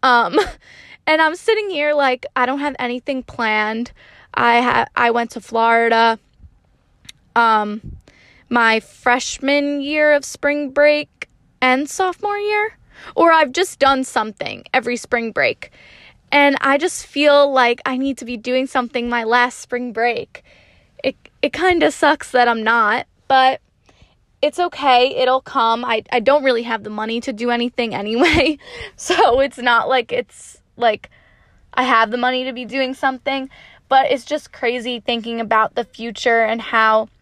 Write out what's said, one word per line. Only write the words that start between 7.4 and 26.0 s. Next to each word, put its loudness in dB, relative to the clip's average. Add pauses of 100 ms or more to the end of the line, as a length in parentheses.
my 2
freshman -2
year 2
of 0
spring -4
break 0 (320)
and 0
sophomore -4
year, -4 (380)
or 4
I've 4
just -4
done 2
something -6 (100)
every -2
spring -4
break. -2 (600)
And 4
I 2
just -4
feel 4
like 2
I -4
need -4
to -12
be -10
doing -2
something -4
my -4
last 0
spring -8
break. -4 (600)
It, -2 (260)
it -2
kinda 2
sucks 0
that 4
I'm 0
not, 0 (200)
but 4 (840)
it's -2
okay. 2
It'll 2
come. -2
I, -4